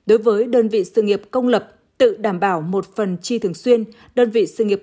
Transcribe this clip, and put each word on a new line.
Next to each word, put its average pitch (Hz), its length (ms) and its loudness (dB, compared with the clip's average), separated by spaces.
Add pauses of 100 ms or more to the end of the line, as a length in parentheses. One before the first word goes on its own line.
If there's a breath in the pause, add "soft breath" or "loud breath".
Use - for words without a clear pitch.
Đối 220 120 4
với 214 260 0
đơn 240 240 2
vị 202 160 -2
sự 220 180 -2
nghiệp 202 280 0
công 254 180 -2
lập, 226 240 -2 (260)
tự 226 180 4
đảm 208 240 -4
bảo 185 200 0
một 185 360 -6
phần 190 260 -4
chi 233 160 -4
thường 185 160 -4
xuyên, 233 300 0 (300 loud breath)
đơn 247 160 2
vị 214 160 0
sự - 180 -4
nghiệp 202 180 -2